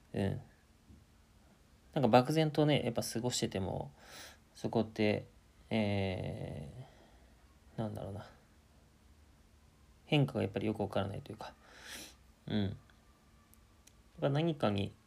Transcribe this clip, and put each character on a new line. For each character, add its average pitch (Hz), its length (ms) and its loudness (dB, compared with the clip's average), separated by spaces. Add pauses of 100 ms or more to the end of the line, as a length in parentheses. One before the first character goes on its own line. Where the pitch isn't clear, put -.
(120)
う 104 100 0
ん。 98 180 -2 (1500)
な 156 60 2
ん - 20 4
か 120 60 8
漠 127 240 8
然 156 180 4
と 151 160 4
ね、 147 180 4
や 120 60 0
っ - 20 -2
ぱ 113 100 -2
過 - 180 -4
ご 123 100 0
し - 80 -2
て 113 100 0
て 95 120 -4
も、 95 300 -4 (640)
そ - 140 -6
こ 113 120 0
っ 107 40 4
て、 107 420 0 (440)
え 98 1000 -2 (1080)
ー、 - 40 -4
な 110 80 -2
ん 104 60 -8
だ 107 80 -6
ろ 98 80 -8
う - 40 -8
な。 - 120 -10 (1800)
変 147 200 4
化 - 80 -2
が 104 80 2
や 101 60 2
っ - 20 -10
ぱ 101 100 -4
り 107 60 -2
よ 110 80 0
く 110 60 -4
わ 101 80 -2
か 101 120 -2
ら 98 80 -2
な 104 80 -8
い - 40 -8
と - 120 -12
い - 20 -10
う - 20 -16
か、 - 160 -14 (960)
う - 60 -4
ん。 104 80 0
や 95 60 -2
っ - 20 -6 (1500)
ぱ 151 100 2
何 156 240 2
か 113 160 0
に 98 220 -2 (140)